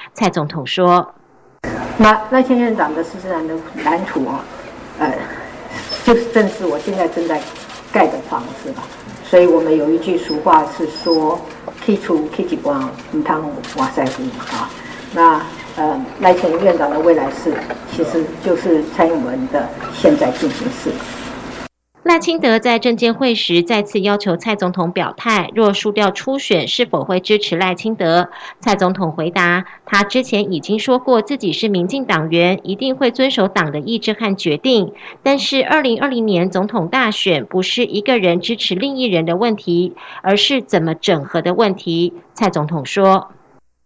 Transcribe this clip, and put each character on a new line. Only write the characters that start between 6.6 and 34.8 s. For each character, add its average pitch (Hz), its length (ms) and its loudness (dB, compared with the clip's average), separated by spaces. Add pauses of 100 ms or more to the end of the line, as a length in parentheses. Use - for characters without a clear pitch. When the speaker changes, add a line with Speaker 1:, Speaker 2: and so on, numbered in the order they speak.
Speaker 2:
我 151 140 -2
现 196 180 -4
在 180 120 2
正 170 180 -4
在 160 100 0 (540)
盖 180 160 4
的 - 60 -2 (160)
房 123 120 -4 (220)
子 - 80 -8
吧。 - 120 -10 (420)
所 185 120 6
以 175 80 8
我 165 140 6
们 156 160 2
有 151 160 2
一 165 80 4
句 180 180 -2
俗 151 220 -4
话 180 320 4
是 165 160 -4
说 160 500 0 (460)
，“去 202 140 2
厝 170 200 0 (160)
去 196 100 -2
一 - 120 -4
半， 139 260 -2 (300)
唔 156 100 -2
通 151 300 -2 (240)
换 143 180 -2
师 131 200 0
傅” 131 100 -8 (160)
嘛， - 140 -12
啊。 - 160 -6 (420)
那， 165 300 6 (340)
呃， 156 240 -2 (200)
赖 185 160 6
清 170 160 0
德 170 120 0
院 175 140 6
长 147 100 2
的 147 120 -2
未 165 160 6
来 139 160 0
式， - 200 -4 (400)
其 - 120 0
实 160 200 -2 (200)
就 180 120 4
是 160 280 2 (120)
蔡 170 120 4
英 151 180 0
文 131 260 -4
的 143 160 0 (240)
现 - 240 4
在 - 180 2
进 - 180 -2
行 - 180 -6
式。 - 500 -8 (920)
Speaker 1:
赖 339 80 6
清 330 220 0
德 233 180 4
在 226 220 2
政 233 180 2
见 233 160 2
会 180 220 0
时 175 260 2
再 208 220 2
次 208 160 -2
要 202 180 2
求 202 180 0
蔡 214 200 -2
总 180 160 -2
统 175 200 -2
表 170 240 -2
态， 208 380 -2
若 214 180 4
输 208 200 -2
掉 202 180 2
初 269 300 -4
选， 160 280 0
是 - 160 0
否 156 200 -2
会 185 160 0
支 208 180 2
持 208 180 -2
赖 185 200 0
清 220 180 -4
德？ 175 360 2 (300)
蔡 - 160 2
总 185 180 2
统 175 180 -2
回 160 180 -4
答， 175 340 2 (220)
他 202 180 2
之 247 200 0
前 220 280 0
已 165 80 -2
经 208 200 -2
说 247 180 2
过 247 240 4
自 269 160 -4
己 190 160 -2
是 226 160 -2
民 180 180 2
进 269 160 -4
党 160 280 0
员， 180 320 4
一 190 120 -4
定 262 200 -2
会 254 160 0
遵 262 180 2
守 208 180 2
党 170 240 0
的 151 80 -4
意 220 200 -4
志 220 140 -2
和 208 220 -2
决 151 220 0
定。 233 340 2 (300)